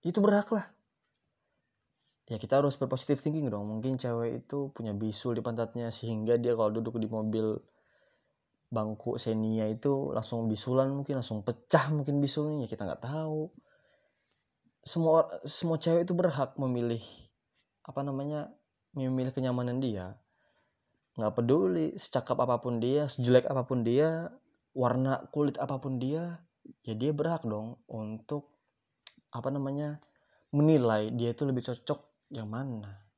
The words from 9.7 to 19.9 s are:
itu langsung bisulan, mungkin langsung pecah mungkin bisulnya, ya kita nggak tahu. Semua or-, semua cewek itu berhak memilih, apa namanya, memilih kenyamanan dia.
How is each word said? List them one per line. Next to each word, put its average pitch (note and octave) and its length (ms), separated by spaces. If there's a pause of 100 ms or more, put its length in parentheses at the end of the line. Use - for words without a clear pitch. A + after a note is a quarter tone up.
itu C#3 400
langsung A2+ 320
bisulan, B2+ 480
mungkin C#3 240
langsung A2 240
pecah C3+ 480
mungkin C#3+ 320
bisulnya, D3+ 400
ya A#2 80
kita G#2+ 160
nggak F#2 240
tahu. D#3 400 (1400)
Semua E3 400
or-, - 60 (180)
semua D#3+ 320
cewek E3+ 240
itu F3+ 80
berhak E3+ 480
memilih, A#2+ 400 (880)
apa C#3 160
namanya, C#3+ 480 (400)
memilih C3 400
kenyamanan B2 480
dia. G2+ 320 (1040)